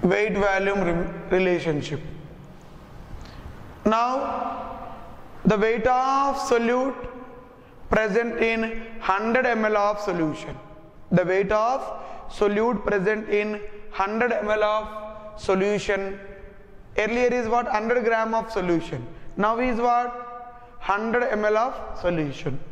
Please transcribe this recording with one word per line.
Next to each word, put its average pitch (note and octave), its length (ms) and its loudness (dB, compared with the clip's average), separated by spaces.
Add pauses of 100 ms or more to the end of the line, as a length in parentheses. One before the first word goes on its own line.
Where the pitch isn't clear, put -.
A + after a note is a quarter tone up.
weight G3+ 340 4
volume G3 420 2
re-, F3 560 0
relationship. D#3+ 640 2 (1800)
Now, - 1120 -2 (480)
the G#3 140 6
weight A3+ 280 2
of C4+ 500 4
solute B3 600 2 (960)
present A3 480 2
in A3+ 480 0 (140)
hundred A3+ 440 2
M A3+ 220 2
L G#3+ 100 4
of G#3 240 2
solution. F3 560 -2 (560)
The F3 140 4
weight G3 260 2
of A#3 300 2 (480)
solute G#3 560 2
present G#3 420 0
in G#3 320 0 (300)
hundred A3 420 0
M G#3 160 0
L G#3+ 160 2
of - 760 -4
solution G3 800 0 (800)
Earlier A#3 360 2
is A#3+ 160 0
what? A#3+ 200 2
Hundred A#3 360 2
gram A3+ 300 2
of A3+ 160 0
solution. E3 560 0 (300)
Now A3 220 2
is B3 200 2
what? A#3+ 320 2 (680)
Hundred A3 440 2
M G#3+ 200 0
L G#3+ 120 4
of - 440 -2
solution. D3+ 580 0 (140)